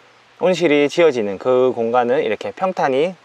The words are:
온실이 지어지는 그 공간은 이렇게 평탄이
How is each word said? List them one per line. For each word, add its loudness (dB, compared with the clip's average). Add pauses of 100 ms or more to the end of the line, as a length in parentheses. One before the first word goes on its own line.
(380)
온실이 2
지어지는 0
그 2
공간은 0
이렇게 -6
평탄이 -2